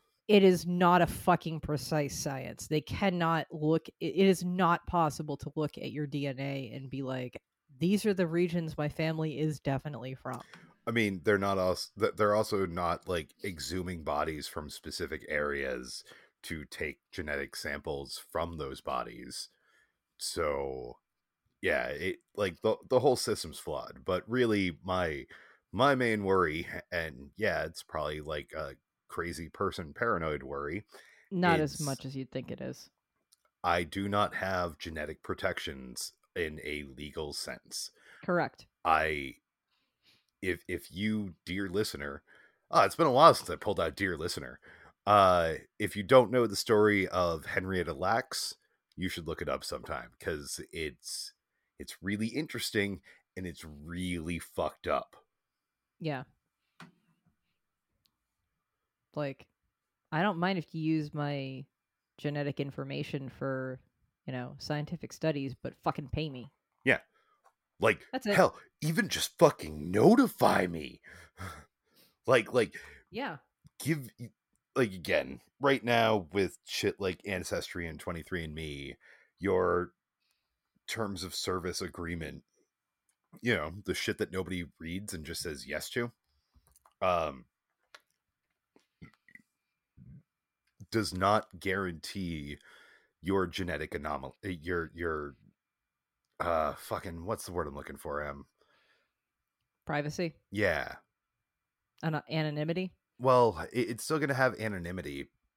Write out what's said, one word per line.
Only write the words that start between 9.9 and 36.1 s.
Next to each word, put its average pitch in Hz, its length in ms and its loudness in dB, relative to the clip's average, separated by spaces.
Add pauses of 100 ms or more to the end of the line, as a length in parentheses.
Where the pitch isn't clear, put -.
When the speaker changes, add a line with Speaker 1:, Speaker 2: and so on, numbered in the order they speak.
Speaker 1:
from." 123 260 -8 (460)
Speaker 2:
I 117 40 -2
mean, 104 320 2
they're 107 140 6
not 98 200 2
als-, 92 420 0
th-, 107 160 2
they're 104 200 4
also 107 300 2
not, 85 420 -2
like, 85 260 -4 (100)
exhuming 87 600 -6
bodies 76 440 -2
from 76 220 -10
specific - 580 -8
areas 69 760 -4 (400)
to 76 220 -8
take 76 340 -8 (120)
genetic 71 440 -6
samples 73 760 -8
from 85 260 -4
those 67 240 -8
bodies. 62 680 -8 (680)
So, 67 800 -4 (640)
yeah, 69 260 2
it, 76 320 -4 (160)
like, 95 260 -2
the, 110 140 2 (140)
the 127 100 6
whole 127 160 6
system's 92 440 -4
flawed. - 440 -8
But 90 260 -2
really, 107 540 2
my, 87 420 -2 (460)
my 135 240 4
main 113 300 2
worry, 85 420 4 (240)
and 71 460 -6
yeah, 87 260 0
it's 82 200 -10
probably, 76 360 -4
like, 76 360 -8
a 71 200 -8 (320)
crazy 85 400 -6
person 87 460 -6
paranoid 82 500 -2
worry, 71 400 -8 (480)
Speaker 1:
Not 175 300 2
as 147 140 -4
Speaker 2:
it's - 60 -8
Speaker 1:
much 139 220 -4
as 135 120 -10
you'd 135 160 -8
think 127 200 -8
it 127 80 -10
is. 131 300 -12 (720)
Speaker 2:
I 87 200 2
do 95 260 -4
not 104 260 2
have 90 420 -2
genetic 78 460 -8
protections 73 880 -6 (240)